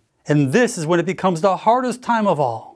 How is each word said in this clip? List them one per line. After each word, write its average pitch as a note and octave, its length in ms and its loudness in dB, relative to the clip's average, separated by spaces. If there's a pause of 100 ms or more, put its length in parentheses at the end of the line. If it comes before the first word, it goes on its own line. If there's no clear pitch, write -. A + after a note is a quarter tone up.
(260)
And D3 280 2
this A#3+ 240 2
is D#3+ 80 -6
when F3 160 2
it E3+ 40 -4
becomes F#3 360 -2
the F#3 160 2
hardest B3 440 0
time A3+ 260 -2
of D#3+ 120 2
all. A#2+ 360 -4